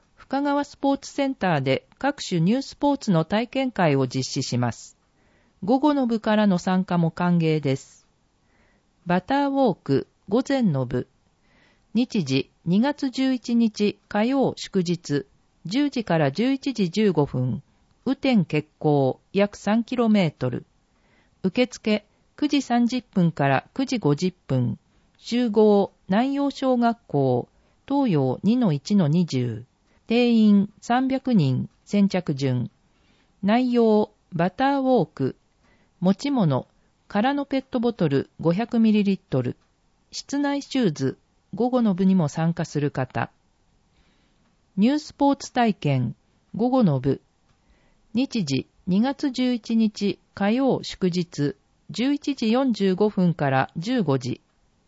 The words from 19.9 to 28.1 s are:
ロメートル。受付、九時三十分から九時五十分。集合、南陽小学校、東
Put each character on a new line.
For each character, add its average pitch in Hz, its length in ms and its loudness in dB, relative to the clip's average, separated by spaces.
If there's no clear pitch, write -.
ロ 233 120 2
メ 202 180 4
ー 147 40 0
ト - 180 -6
ル。 123 160 -8
受 240 240 0
付、 - 400 -4
九 294 120 -2
時 277 140 0
三 240 240 0
十 247 160 -4
分 170 280 0
か 139 180 0
ら 135 260 0
九 269 100 -2
時 254 140 -4
五 147 160 2
十 180 180 -2
分。 123 320 -2
集 240 320 -2
合、 208 420 4
南 247 260 0
陽 285 160 -2
小 262 280 0
学 233 280 0
校、 131 420 0
東 277 240 0